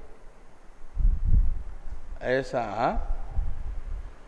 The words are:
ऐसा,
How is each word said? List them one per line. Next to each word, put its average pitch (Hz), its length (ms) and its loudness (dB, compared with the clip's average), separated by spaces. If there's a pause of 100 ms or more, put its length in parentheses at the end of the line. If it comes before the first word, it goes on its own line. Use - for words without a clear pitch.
(2250)
ऐसा, 127 420 -2 (1600)